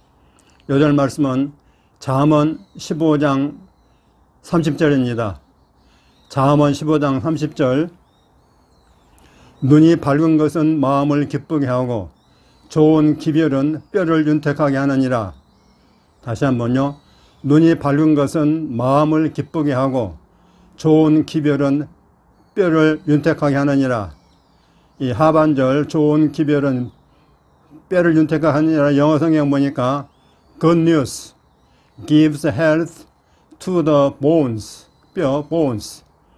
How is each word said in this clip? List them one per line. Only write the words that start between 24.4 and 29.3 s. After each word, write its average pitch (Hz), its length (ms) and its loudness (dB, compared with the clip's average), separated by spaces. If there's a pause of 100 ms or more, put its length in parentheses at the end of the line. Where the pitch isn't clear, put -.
이 131 140 -4
하반절 147 760 0
"좋은 151 420 0
기별은 139 600 -2 (1000)
뼈를 170 300 2
윤택하게 156 360 0
하느니라", 147 440 2
영어 147 200 2
성경 156 300 0